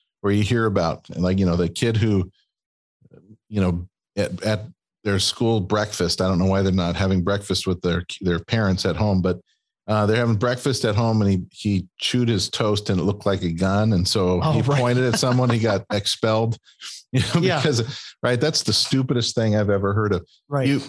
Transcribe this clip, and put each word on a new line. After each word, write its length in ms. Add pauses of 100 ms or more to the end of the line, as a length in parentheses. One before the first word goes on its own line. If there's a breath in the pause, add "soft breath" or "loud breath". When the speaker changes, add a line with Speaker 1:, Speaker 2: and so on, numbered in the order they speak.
(220 soft breath)
Speaker 1:
where 120
you 100
hear 220
about, 520
like, 220
you 60
know, 100
the 140
kid 280
who, 340 (1200)
you 120
know, 260 (280)
at, 280
at 180 (420)
their 160
school 400
breakfast, 640
I 60
don't 120
know 60
why 160
they're 100
not 240
having 280
breakfast 440
with 140
their, 220 (180)
their 180
parents 460
at 100
home, 260
but, 180 (480)
uh, 180
they're 120
having 180
breakfast 480
at 120
home 260
and 100
he, 100 (100)
he 360 (100)
chewed 300
his 220
toast 400
and 100
it 40
looked 220
like 180
a 100
gun. 400
And 120
so 380
Speaker 2:
Oh, 80
Speaker 1:
he 120
Speaker 2:
right. 180
Speaker 1:
pointed 320
at 40
someone, 320
he 100
got 280
Speaker 2:
<laughs> 60
Speaker 1:
expelled, 640 (560 loud breath)
you 80
know, 180
Speaker 2:
Yeah. 220
Speaker 1:
because, 600
right. 200
That's 220
the 100
stupidest 600
thing 220
I've 140
ever 240
heard 180
of. 160 (220 soft breath)
Speaker 2:
Right. 180
Speaker 1:
You, 220